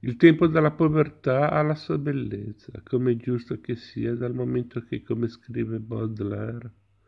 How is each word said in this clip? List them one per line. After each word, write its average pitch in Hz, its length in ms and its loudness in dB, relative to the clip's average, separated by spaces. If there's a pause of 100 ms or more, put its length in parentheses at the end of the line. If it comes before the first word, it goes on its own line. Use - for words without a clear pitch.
Il 120 160 -6
tempo 165 300 8
della 156 260 4
povertà 151 760 2
ha 156 120 2
la 151 120 0
sua 156 240 -4
bellezza, 110 840 -6
come 123 280 0
è 117 40 2
giusto 120 440 -4
che 120 160 -6
sia, 117 380 -6
dal 120 200 -4
momento 123 480 -4
che, - 200 -8
come 117 260 -2
scrive 117 500 -6
Baudelaire, 110 920 -6 (380)